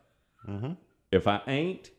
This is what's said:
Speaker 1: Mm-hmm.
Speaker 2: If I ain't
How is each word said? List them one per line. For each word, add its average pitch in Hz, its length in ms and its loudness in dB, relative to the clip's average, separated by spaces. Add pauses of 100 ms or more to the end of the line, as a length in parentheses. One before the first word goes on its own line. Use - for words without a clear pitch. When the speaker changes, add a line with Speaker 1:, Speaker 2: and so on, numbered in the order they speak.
(500)
Speaker 1:
Mm-hmm. 104 220 -4 (400)
Speaker 2:
If 92 160 4
I 104 180 2
ain't 156 520 -4